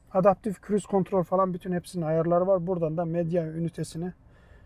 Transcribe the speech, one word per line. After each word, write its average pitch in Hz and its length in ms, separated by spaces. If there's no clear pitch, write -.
adaptif 190 540
cruise 202 200
kontrol 190 360
falan 185 300
bütün 185 180
hepsinin 175 340
ayarları 170 420
var. 185 200
Buradan 165 300
da 175 80
medya 165 420
ünitesini, 165 680